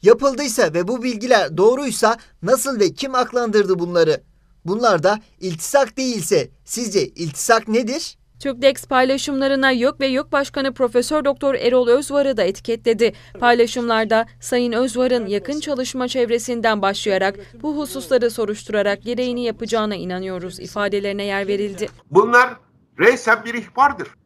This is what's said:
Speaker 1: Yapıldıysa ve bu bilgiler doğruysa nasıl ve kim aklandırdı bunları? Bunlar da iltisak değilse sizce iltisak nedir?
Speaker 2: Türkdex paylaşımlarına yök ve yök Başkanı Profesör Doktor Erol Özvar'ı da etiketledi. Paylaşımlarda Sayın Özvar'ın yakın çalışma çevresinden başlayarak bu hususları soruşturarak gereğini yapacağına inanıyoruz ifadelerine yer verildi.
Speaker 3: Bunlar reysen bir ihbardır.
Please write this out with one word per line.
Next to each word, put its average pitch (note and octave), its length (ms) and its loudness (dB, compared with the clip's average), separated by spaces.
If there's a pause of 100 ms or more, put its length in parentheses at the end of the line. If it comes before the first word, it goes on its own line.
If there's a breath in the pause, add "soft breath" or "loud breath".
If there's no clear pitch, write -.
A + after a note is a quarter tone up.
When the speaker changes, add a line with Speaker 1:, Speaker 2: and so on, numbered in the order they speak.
Speaker 1:
Yapıldıysa A#3+ 720 4
ve F3 140 0
bu A#3 140 -4
bilgiler A3 540 0
doğruysa A#3 600 2 (260 soft breath)
nasıl B3+ 380 0
ve F#3+ 140 2
kim C4+ 200 -8
aklandırdı A3 640 0
bunları? E3 440 2 (420)
Bunlar G3+ 380 2
da G#3 180 2 (200 soft breath)
iltisak F#3+ 560 -2
değilse G3+ 520 -2 (160)
sizce G3 420 -2
iltisak A3+ 640 -2
nedir? A#3+ 500 -2 (220)
Speaker 2:
Türkdex C4+ 460 0
paylaşımlarına C4+ 840 0
yök B3+ 300 0
ve C#4 60 0
yök C4+ 260 -2
Başkanı C#4 420 -2
Profesör B3 500 0
Doktor C#4 300 0
Erol A#3+ 340 2
Özvar'ı C#4 480 2
da G#3+ 60 0
etiketledi. A3 720 0 (280 soft breath)
Paylaşımlarda A#3 840 2 (140 soft breath)
Sayın B3 320 -2
Özvar'ın B3 540 0
yakın G#3 340 -4
çalışma B3+ 480 -4
çevresinden A#3 760 0
başlayarak G3 560 0 (240 loud breath)
bu D4 140 -4
hususları C4+ 540 -2
soruşturarak G#3 720 -4
gereğini B3 420 -4
yapacağına A3 500 -4
inanıyoruz F#3 680 -8
ifadelerine G3+ 640 -4
yer G3 220 -4
verildi. G3+ 420 -4 (220)
Speaker 3:
Bunlar A#3+ 460 4 (420)
reysen A3 460 4
bir A#3 100 -8
ihbardır. A#3+ 540 -2 (180)